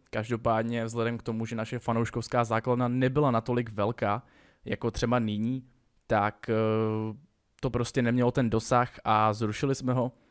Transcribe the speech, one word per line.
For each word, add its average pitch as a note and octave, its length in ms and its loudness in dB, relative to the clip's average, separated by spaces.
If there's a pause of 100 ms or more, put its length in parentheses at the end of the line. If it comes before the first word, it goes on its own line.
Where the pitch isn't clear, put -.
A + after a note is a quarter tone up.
(100)
každopádně A2+ 760 0
vzhledem A#2 340 -2
k A2 40 -12
tomu, A2+ 240 -4
že A#2 100 -8
naše A2 220 -6
fanouškovská A#2 640 0
základna A#2+ 440 0
nebyla C3 420 2
natolik A#2+ 400 0
velká, G#2+ 520 -2 (420)
jako - 260 -4
třeba A#2+ 280 0
nyní, A2+ 460 -2 (420)
tak, G#2+ 440 0
eh, A2+ 40 2 (1080)
to C3 100 -2
prostě A#2+ 320 0
nemělo A#2+ 280 4
ten B2 200 2
dosah A#2+ 540 0
a G#2+ 280 4
zrušili A2 420 -2
jsme B2+ 180 -2
ho. B2+ 200 0 (180)